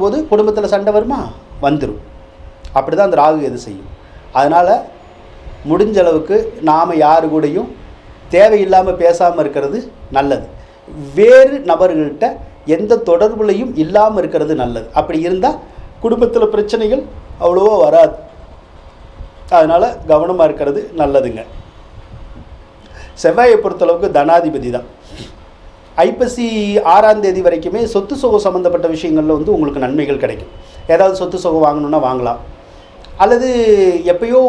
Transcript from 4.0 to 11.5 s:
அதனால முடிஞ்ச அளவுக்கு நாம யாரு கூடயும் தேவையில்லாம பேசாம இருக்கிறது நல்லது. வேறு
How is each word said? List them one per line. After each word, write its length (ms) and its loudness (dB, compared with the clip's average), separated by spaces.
அதனால 440 2
முடிஞ்ச 320 2
அளவுக்கு 360 0
நாம 260 2
யாரு 380 4
கூடயும் 360 -2
தேவையில்லாம 680 4
பேசாம 440 2
இருக்கிறது 360 -6
நல்லது. 280 -2
வேறு 400 8